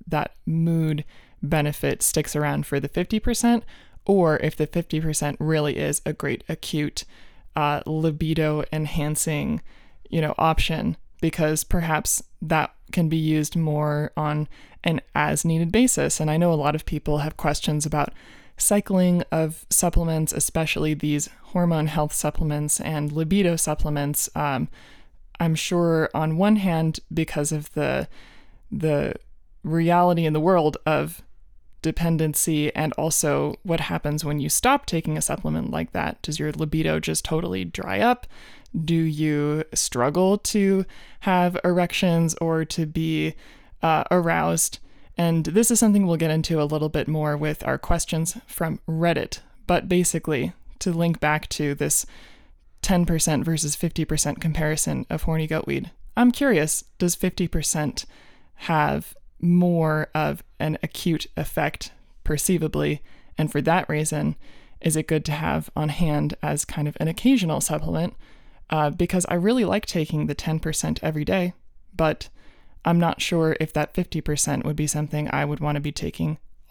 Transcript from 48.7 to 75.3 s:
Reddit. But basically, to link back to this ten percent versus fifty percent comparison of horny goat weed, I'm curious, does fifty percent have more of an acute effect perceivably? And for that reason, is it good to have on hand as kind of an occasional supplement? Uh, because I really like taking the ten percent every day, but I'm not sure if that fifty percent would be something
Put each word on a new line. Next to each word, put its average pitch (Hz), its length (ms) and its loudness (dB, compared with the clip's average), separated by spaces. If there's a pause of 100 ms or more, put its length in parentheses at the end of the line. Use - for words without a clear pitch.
Reddit. 165 540 0 (260)
But 175 220 2
basically, 175 640 0 (280)
to 180 120 0
link 165 280 0
back 151 300 0
to 147 240 -2
this 143 300 0 (800)
ten 175 240 4
percent 156 380 2
versus 156 300 -2
fifty 165 300 -2
percent 151 380 -2
comparison 151 680 -2
of - 140 -4
horny 160 240 0
goat 147 200 -4
weed, 139 240 -4 (260)
I'm 240 160 6
curious, 196 520 2 (140)
does 175 160 2
fifty 180 340 -2
percent 151 560 -2 (520)
have 147 600 0 (240)
more 170 720 4
of 151 280 0 (180)
an 156 220 -2
acute - 520 -2
effect - 580 -4 (300)
perceivably? 151 760 0 (380)
And 151 120 0
for 143 120 -2
that 165 260 2
reason, 151 480 -2 (460)
is 156 140 0
it 156 120 -2
good 156 180 0
to 151 60 -2
have 156 420 -2
on 156 140 -2
hand 151 540 0
as 147 240 -2
kind 147 220 -4
of 147 120 -8
an 156 80 0
occasional 175 540 2
supplement? 160 520 -2 (540)
Uh, 151 220 2
because 180 380 0
I - 60 0
really 214 300 4
like 196 220 0
taking 156 400 -2
the 147 80 -2
ten 160 240 -2
percent 156 440 -4
every 156 220 -2
day, 180 300 0 (400)
but - 340 0 (580)
I'm 170 140 4
not 170 200 2
sure 160 400 2
if 156 140 -4
that 151 200 -2
fifty 175 280 -4
percent 147 420 -2
would 151 120 -4
be 151 100 -2
something 151 440 -2